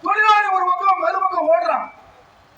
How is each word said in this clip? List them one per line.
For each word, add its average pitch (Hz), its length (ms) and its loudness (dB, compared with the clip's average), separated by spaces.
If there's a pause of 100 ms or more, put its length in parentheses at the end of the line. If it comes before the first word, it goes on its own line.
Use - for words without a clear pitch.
தொழிலாளி 415 520 2
ஒரு 370 120 0
பக்கம் 359 380 0
மறுபக்கம் 370 440 -2
ஓடுறான், 339 380 0 (720)